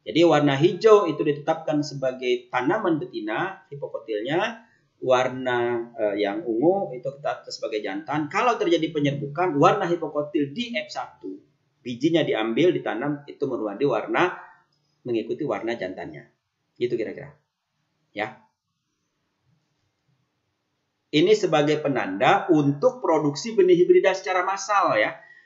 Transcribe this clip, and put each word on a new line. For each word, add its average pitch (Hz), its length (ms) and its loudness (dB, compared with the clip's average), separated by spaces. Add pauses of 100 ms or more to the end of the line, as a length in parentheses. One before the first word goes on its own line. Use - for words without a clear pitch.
Jadi 160 240 2
warna 147 320 6
hijau 202 540 6
itu 143 100 -4
ditetapkan 151 640 0
sebagai 127 640 -2
tanaman 165 480 0
betina, 113 720 -6
hipokotilnya, 143 960 -6 (380)
warna, 127 920 0
eh, 104 320 -2
yang 101 220 -4
ungu 143 500 0
itu 131 140 -10 (100)
tetap 120 300 -6
sebagai 110 340 -8
jantan. 127 480 -6
Kalau 226 240 2
terjadi 170 380 0
penyerbukan, 143 680 -2
warna 196 240 4
hipokotil 147 720 -4
di 233 160 -6
F 151 160 -8
satu, - 480 -12 (480)
bijinya 139 400 0
diambil, 127 480 0
ditanam, 139 560 -6
itu - 160 -8
menjadi 117 400 -6
warna, 127 540 -2 (680)
mengikuti 117 400 -4
warna 113 320 -4
jantannya. 87 540 -12 (500)
Gitu 123 160 -2
kira-kira. 101 400 -8 (800)
Ya. 104 240 -8 (2750)
Ini 170 240 4
sebagai 151 480 0
penanda 120 720 0
untuk 143 480 2
produksi 151 500 0
benih 180 220 6
hibrida 180 400 6
secara 185 320 -2
massal 196 480 0
ya. 107 240 0 (280)